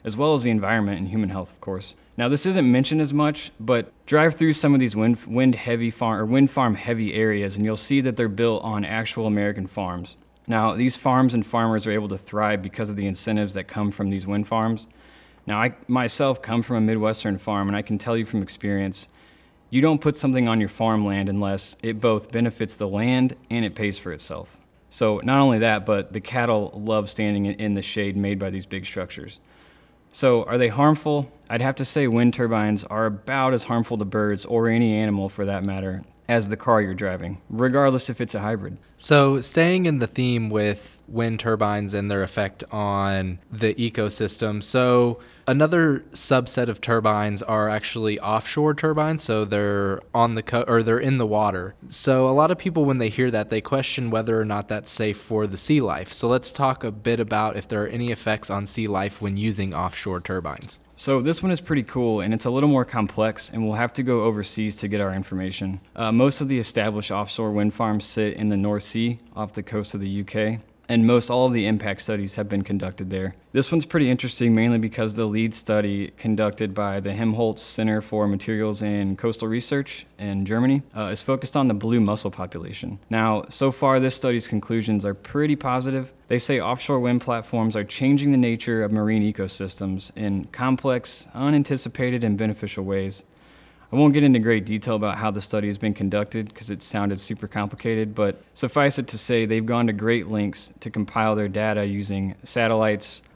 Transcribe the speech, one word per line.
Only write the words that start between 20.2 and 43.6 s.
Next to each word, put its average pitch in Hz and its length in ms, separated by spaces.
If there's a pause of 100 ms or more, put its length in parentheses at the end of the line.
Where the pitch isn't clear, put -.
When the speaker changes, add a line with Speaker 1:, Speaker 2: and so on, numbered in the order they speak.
Speaker 1:
on 113 100
your 101 100
farmland 104 600
unless 98 520
it 113 200
both 110 280
benefits 117 460
the 104 140
land 127 480 (120)
and 117 140
it 98 100
pays 104 240
for - 140
itself. 80 460 (320)
So 107 340
not 131 160
only 131 200
that, 110 260
but 101 260
the 104 80
cattle 117 560
love 104 340
standing 104 360
in, 101 80
in 107 200
the 101 80
shade 101 360
made 101 200
by 98 120
these 95 160
big 95 200
structures. - 540 (720)
So 123 320
are 120 140
they 123 100
harmful? 143 640 (180)
I'd 117 120
have 135 160
to 135 80
say 139 220
wind 117 260
turbines 107 500
are 110 220
about 131 480
as 117 100
harmful 117 340
to 104 80
birds 104 380
or 117 240
any 113 260
animal 104 360
for 101 160
that 98 180
matter 95 400 (240)
as 113 220
the 107 80
car 113 240
you're 95 120
driving, 92 560
regardless 127 600
if 117 100
it's 117 160
a 104 40
hybrid. 98 380 (200)
Speaker 2:
So 139 440
staying 175 440
in 151 140
the 120 80
theme 120 420
with 104 580
wind 113 320
turbines 104 540
and 101 160
their 98 140
effect 95 480
on 98 680 (120)
the 107 220